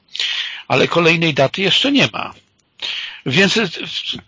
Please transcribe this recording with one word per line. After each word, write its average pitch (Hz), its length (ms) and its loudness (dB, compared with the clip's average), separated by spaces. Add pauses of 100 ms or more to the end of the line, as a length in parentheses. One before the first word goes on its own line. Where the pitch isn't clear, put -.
(680)
ale 139 200 2
kolejnej 165 460 2
daty 143 280 2
jeszcze 269 300 2
nie 202 200 4
ma. - 220 -8 (920)
Więc, 175 300 4
y, 220 120 0 (600)